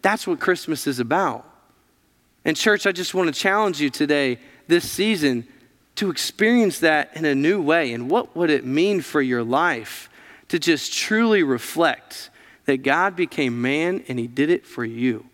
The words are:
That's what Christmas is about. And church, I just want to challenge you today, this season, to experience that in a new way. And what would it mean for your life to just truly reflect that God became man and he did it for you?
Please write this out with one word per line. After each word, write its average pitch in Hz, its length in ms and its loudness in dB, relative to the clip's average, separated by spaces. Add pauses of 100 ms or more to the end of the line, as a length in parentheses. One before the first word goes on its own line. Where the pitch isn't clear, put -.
That's 208 260 0
what 170 120 -2
Christmas 165 480 -2
is 127 140 -4
about. 127 460 -2 (960)
And 156 120 0
church, 208 300 2
I 196 60 2
just 175 200 -6
want 185 140 0
to 147 120 -2
challenge 190 420 0
you 143 100 0
today, 143 480 0 (300)
this 170 200 2
season, 147 600 0 (480)
to 196 140 0
experience 220 680 2
that 156 380 2
in 156 80 -6
a 147 100 4
new 160 260 2
way. 151 320 2
And 120 160 -6
what 202 280 0
would 165 140 2
it 143 140 2
mean 170 360 0
for 147 200 -2
your 123 220 0
life 127 680 -2 (400)
to 170 120 -2
just 156 320 0
truly 214 500 2
reflect 139 880 -2 (360)
that 135 180 2
God 170 320 0
became 139 440 -2
man 156 460 -2
and 123 120 -6
he 117 100 -6
did 135 200 0
it 175 160 0
for - 200 -8
you? 117 500 -2